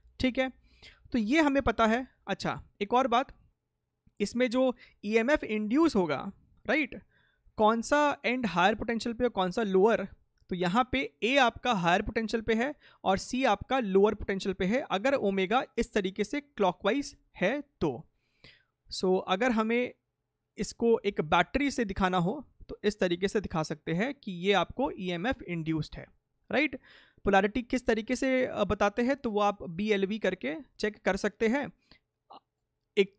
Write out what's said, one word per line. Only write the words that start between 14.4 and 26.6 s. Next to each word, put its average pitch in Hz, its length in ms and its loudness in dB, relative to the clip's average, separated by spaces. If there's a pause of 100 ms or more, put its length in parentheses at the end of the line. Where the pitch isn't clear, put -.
पे 190 100 -4
है, 220 160 2 (100)
अगर 208 240 0
ओमेगा 196 480 0 (160)
इस 233 140 -2
तरीके 196 320 -2
से 285 160 -6
क्लॉकवाइज 208 760 -2 (200)
है 254 260 -2 (180)
तो। 160 100 0 (1000)
So, 185 380 0
अगर 190 220 2
हमें 226 440 0 (640)
इसको 226 460 0
एक 202 160 -4
बैटरी 180 500 0
से 254 140 -2
दिखाना 190 340 0
हो 214 260 -2 (240)
तो - 160 -14
इस 202 140 0
तरीके 185 300 0
से 208 120 -2
दिखा 160 220 -4
सकते 160 320 -6
हैं 233 200 -4
कि - 180 -14
ये 180 200 -2
आपको 196 460 0
ईएमएफ़ 180 440 -4
इंड्यूस्ड 160 540 -4
है, 139 100 -14 (440)
राइट। 269 300 -2 (440)